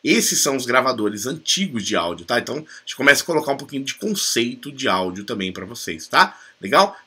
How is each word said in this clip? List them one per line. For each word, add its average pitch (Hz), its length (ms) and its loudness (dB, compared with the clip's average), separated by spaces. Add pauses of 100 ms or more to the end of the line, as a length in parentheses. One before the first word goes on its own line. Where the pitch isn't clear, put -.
Esses 175 380 4
são 139 160 2
os 127 100 -2
gravadores 117 600 0
antigos 156 580 -2
de 104 100 -4
áudio, 87 320 -2
tá? 120 140 0
Então, 120 180 -4
a 156 240 -14
gente - 140 -12
começa 139 260 6
a - 40 -10
colocar 151 260 0
um 135 60 -2
pouquinho 135 260 -8
de 135 120 -8
conceito 123 760 -2
de 131 160 -4
áudio 95 380 0
também 98 260 -4
pra 95 140 -12
vocês, 95 420 -10
tá? 185 320 2 (220)
Legal? 175 460 4